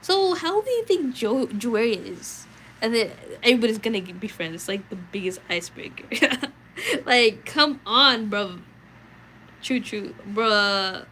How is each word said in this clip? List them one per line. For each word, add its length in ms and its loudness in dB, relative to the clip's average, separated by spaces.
So, 340 2
how 260 0
do 80 -6
you 160 0
think 300 0
Jo-, 320 0
Joy 440 0
is? 560 -8
And 140 0
then 160 2
everybody's 340 4
gonna 240 -2
be 260 -10
friends. 280 -8
It's, 120 -10
like, 220 -6
the 60 -10
biggest 440 -6
icebreaker. 560 -8
<laughs> 80 -8
Like, 400 4
come 400 2
on, 440 4
bro. 300 -4
True, 200 0
true. 340 -8
Bruh. 800 2